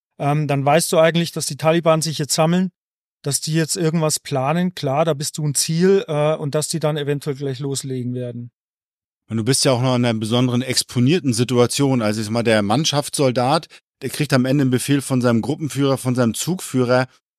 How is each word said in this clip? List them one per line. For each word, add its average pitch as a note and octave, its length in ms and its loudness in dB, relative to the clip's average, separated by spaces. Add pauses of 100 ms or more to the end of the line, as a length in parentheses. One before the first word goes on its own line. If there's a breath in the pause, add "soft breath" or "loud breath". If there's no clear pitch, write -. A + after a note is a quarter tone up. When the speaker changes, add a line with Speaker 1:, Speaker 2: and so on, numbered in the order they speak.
(200)
Speaker 1:
ähm, D3 260 0
dann C#3 180 0
weißt D3+ 280 2
du F3+ 60 4
eigentlich, E3 340 2
dass D3+ 140 -6
die C#3+ 100 -8
Taliban D#3+ 460 2
sich D#3 160 -4
jetzt C#3+ 160 -4
sammeln, F3 360 2 (540)
dass C#3 160 -2
die D#3 140 -4
jetzt D#3+ 220 0
irgendwas D#3+ 420 0
planen, D#3 560 -2
klar, C#3+ 300 0
da D#3+ 100 0
bist C#3+ 240 -8
du D3+ 80 -2
ein C#3 80 -2
Ziel, F#3 540 2
äh, D3+ 260 0
und D3+ 220 -4
dass D3+ 120 -2
die D#3+ 120 -4
dann D#3 160 0
eventuell C#3+ 400 -4
gleich C3+ 240 -6
loslegen C3 540 -6
werden. A#2+ 360 -10 (800)
Speaker 2:
Und A2 60 -2
du A2 80 0
bist C3 200 2
ja C#3 80 4
auch A#2 80 2
noch B2+ 140 2
in A#2+ 100 2
einer A#2 140 0
besonderen A#2+ 420 0
exponierten C3 720 0
Situation. B2 680 2
Also G#2+ 180 0
ich G#2+ 60 -4
sag G#2 60 -6
mal, A#2 100 0
der A2 200 4
Mannschaftssoldat, C3+ 1080 0 (340 loud breath)
der C3 80 -6
kriegt - 220 -4
am B2+ 120 4
Ende C#3 180 2
einen C3 80 2
Befehl C3+ 300 0
von C3 200 -2
seinem A#2 200 2
Gruppenführer, C3+ 580 -2
von B2+ 180 -2
seinem A#2 180 2
Zugführer, B2+ 720 0 (320 soft breath)